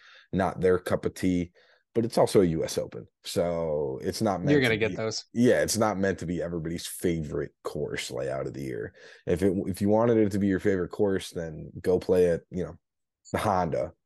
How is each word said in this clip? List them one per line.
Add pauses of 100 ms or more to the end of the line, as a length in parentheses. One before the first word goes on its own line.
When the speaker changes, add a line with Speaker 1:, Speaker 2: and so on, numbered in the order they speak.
(320)
Speaker 1:
not
their
cup
of
tea, (420)
but
it's
also
a
U
S
Open. (160)
So
it's
not
meant
Speaker 2:
You're
gonna
Speaker 1:
to
Speaker 2:
get
Speaker 1:
be,
Speaker 2:
those.
Speaker 1:
yeah,
it's
not
meant
to
be
everybody's
favorite (140)
course
layout
of
the
year. (340)
If
it, (140)
if
you
wanted
it
to
be
your
favorite
course,
then
go
play
at,
you
know, (560)
the
Honda (100)